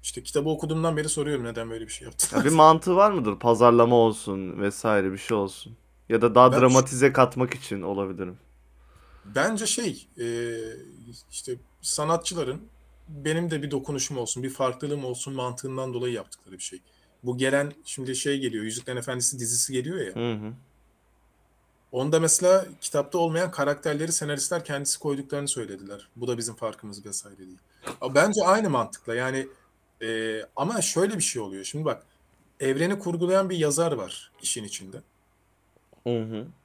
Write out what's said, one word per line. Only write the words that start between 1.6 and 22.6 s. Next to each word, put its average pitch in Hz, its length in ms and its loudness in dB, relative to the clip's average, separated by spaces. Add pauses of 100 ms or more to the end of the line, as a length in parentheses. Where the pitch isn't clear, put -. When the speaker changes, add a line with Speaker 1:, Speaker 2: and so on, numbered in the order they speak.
Speaker 1:
böyle 113 160 -8
bir 110 60 -16
şey - 140 -14
yaptılar. - 320 -2
Speaker 2:
Ya - 60 2
bir 143 60 6
mantığı 160 460 8
var 208 140 8
mıdır? 113 280 0
Pazarlama 117 580 8
olsun 101 640 0
vesaire 101 520 0
bir 98 60 -8
şey 113 180 -2
olsun. 101 400 -4 (320)
Ya 113 140 2
da 117 120 4
daha 127 180 10
Speaker 1:
Ben 123 80 4
Speaker 2:
dramatize 131 520 6
katmak 127 420 2
için 101 280 -8
olabilir 95 420 -4
mi? 90 120 -12 (880)
Speaker 1:
Bence 185 420 0
şey, 208 420 -4 (120)
e, 117 60 -4 (1040)
işte - 260 -10 (260)
sanatçıların 156 760 -2 (480)
benim 156 420 -4
de 151 120 -4
bir 143 80 -6
dokunuşum 139 480 -6
olsun, 123 240 -6
bir 131 80 -4
farklılığım 139 540 -4
olsun 127 300 -8
mantığından 131 600 -6
dolayı 120 200 -2
yaptıkları - 400 -12
bir 90 80 -14
şey. 92 180 -12 (420)
Bu 123 160 -4
gelen 139 340 2 (120)
şimdi 131 320 -8
şey 139 240 -2
geliyor, 113 240 -4
Yüzüklerin 120 320 -8
Efendisi 123 420 -4
dizisi 120 340 -2
geliyor 139 260 -4
ya. 104 160 -8
Speaker 2:
Hı 117 180 -2 (140)
hı. 110 60 -10 (1400)
Speaker 1:
Onda 147 280 2
mesela 180 460 4 (140)